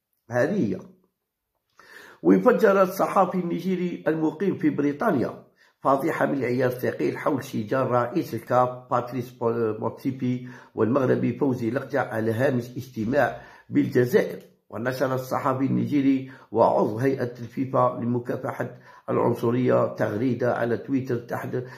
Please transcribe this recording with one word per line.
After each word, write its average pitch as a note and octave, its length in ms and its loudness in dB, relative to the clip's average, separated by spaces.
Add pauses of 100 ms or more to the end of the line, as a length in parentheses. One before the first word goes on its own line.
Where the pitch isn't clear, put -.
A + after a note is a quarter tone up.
(300)
هذه B2 440 0
هي. F#2 60 -8 (1400)
وانفجر G3 580 6
الصحافي F#3 560 2
النيجيري F3 720 -4
المقيم D#3 500 0
في C#3+ 120 2
بريطانيا C#3+ 760 -2 (360)
فضيحة C#3 460 2
من C#3+ 120 0
العيار B2 320 0
الثقيل B2+ 480 -2
حول D3 260 -2
شجار A#2+ 480 -2
رئيس B2 420 0
الكاف B2 360 2 (220)
باتريس B2 380 -2
بو-، A2+ 500 -2
موتسيبي B2 720 -4 (260)
والمغربي B2 600 2
فوزي A#2 320 0
لقجع C3 440 -2
على A2 180 0
هامش A#2+ 460 0
اجتماع A#2+ 640 -2 (280)
بالجزائر. B2+ 720 2 (300)
ونشر C3 460 -2
الصحافي C3 500 -2
النيجيري C3 640 0 (200)
وعضو A2+ 460 4
هيئة B2+ 420 0
الفيفا B2+ 600 0
لمكافحة A#2+ 760 -4 (320)
العنصرية B2 840 2
تغريدة A2+ 600 0
على A#2 220 -2
تويتر C3 400 -2
تحد-، B2+ 460 -6 (140)